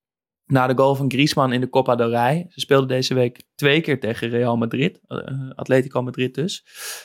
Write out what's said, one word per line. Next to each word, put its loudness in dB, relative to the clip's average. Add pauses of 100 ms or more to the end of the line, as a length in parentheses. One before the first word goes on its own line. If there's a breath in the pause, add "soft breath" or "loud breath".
(460)
na 2
de 2
goal 4
van -2
Griezmann 2
in 0
de -4
Copa 2
del 0
Rey. 0
Ze -20
speelden 2
deze -2
week 0 (120)
twee 2
keer -2
tegen -4
Real 0
Madrid. -2
Eh, -10
Atletico 0
Madrid -6
dus. -6 (400 loud breath)